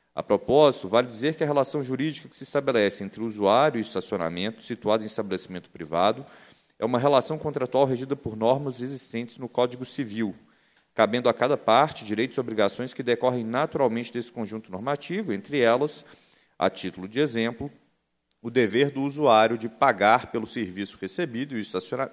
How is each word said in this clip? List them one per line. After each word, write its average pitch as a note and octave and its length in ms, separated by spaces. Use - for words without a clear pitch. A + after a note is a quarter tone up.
A D2+ 80
propósito, B2 640
vale A#2 180
dizer B2 300
que D#3+ 80
a - 20
relação C#3+ 380
jurídica C#3 440
que - 60
se - 80
estabelece A#2+ 640
entre G2+ 180
o A2+ 40
usuário A2+ 520
e - 20
o - 20
estacionamento F#2+ 840
situado A2 400
em - 20
estabelecimento F#2 640
privado F#2 560
é - 80
uma B2 140
relação C#3+ 400
contratual C#3 460
regida C3 320
por A2+ 200
normas B2 440
existentes B2 580
no B2+ 100
Código B2 360
Civil, A2 500
cabendo A#2+ 360
a A2+ 60
cada C3+ 220
parte B2+ 480
direitos G#2+ 320
e C3+ 40
obrigações A2+ 520
que C3+ 120
decorrem B2 400
naturalmente A#2+ 680
desse A#2+ 200
conjunto G#2+ 400
normativo, C#3+ 600
entre B2+ 280
elas, B2 440
a F#2+ 100
título F#2 380
de A2 140
exemplo, A#2 500
o A#2 80
dever A#2+ 400
do C3+ 120
usuário B2 540
de A2+ 120
pagar A2+ 640
pelo A2 160
serviço G2 520
recebido C3+ 540
e A#2 40
o - 20
estaciona-, B2 520